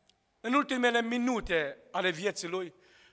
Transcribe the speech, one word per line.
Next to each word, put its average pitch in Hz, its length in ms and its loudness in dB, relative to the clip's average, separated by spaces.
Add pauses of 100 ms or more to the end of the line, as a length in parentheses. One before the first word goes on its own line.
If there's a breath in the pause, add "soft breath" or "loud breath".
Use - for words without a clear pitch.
(400)
în 240 140 0
ultimele 247 480 4
minute 226 760 0 (120)
ale 180 200 0
vieții 180 380 -4
lui, 180 260 -6 (380 soft breath)